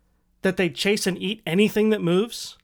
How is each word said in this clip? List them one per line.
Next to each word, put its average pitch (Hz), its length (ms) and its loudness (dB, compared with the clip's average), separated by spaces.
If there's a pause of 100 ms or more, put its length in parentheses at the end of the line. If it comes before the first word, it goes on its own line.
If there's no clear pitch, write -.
(420)
that 190 160 0
they 180 120 2
chase 202 380 -2
and 185 100 0
eat 190 280 -6
anything 208 440 2
that 208 120 0
moves? 185 640 -2